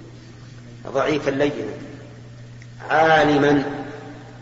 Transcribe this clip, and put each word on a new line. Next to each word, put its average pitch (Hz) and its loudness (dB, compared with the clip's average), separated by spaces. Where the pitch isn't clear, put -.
ضعيفا 139 0
لينا. 135 -2
عالما، 147 4